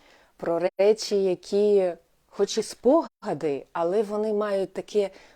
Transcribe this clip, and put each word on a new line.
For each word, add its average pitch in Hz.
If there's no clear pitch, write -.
Про 170
речі, 202
які, 196
хоч -
і 220
спогади, 180
але 175
вони 214
мають 202
таке 196